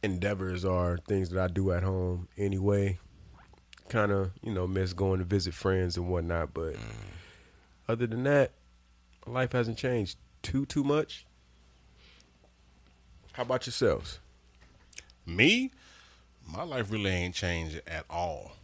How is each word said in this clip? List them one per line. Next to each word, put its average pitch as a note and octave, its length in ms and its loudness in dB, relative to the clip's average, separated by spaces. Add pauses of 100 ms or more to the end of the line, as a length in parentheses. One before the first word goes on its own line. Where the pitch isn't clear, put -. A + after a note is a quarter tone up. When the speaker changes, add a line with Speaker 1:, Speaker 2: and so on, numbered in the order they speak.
Speaker 1:
endeavors F#2 600 -2
are F2+ 440 2
things F#2+ 240 0
that F#2 120 0
I F#2 40 2
do F#2 240 2
at F2 100 2
home F2+ 460 0 (100)
anyway. G2 640 2 (880)
Kinda, G2+ 400 2 (140)
you A2+ 100 -2
know, F2+ 140 0
miss F#2+ 260 0
going F#2+ 240 2
to F#2 80 0
visit F#2 300 0
friends F#2 420 2
and F2 100 -2
whatnot. E2+ 460 -2
But D#2+ 220 -4
Speaker 2:
Mm. - 40 -10 (1080)
Speaker 1:
other A#2+ 180 0
than A2+ 200 -2
that, C#3+ 260 4 (720)
my A#2+ 80 -10
life B2+ 200 0
hasn't A#2 260 0
changed A#2+ 360 0 (280)
too, C3+ 240 -2
too C#3+ 160 0
much. D3 420 0 (2000)
How - 80 -6
about B2 240 0
yourselves? - 540 0 (1040)
Speaker 3:
Me? E3+ 460 4 (760)
My D#2+ 140 -8
life B2+ 300 -4
really G#2 180 0
ain't F2+ 240 0
changed E2 540 -2
at D#2 200 -8
all. E2+ 440 -4 (120)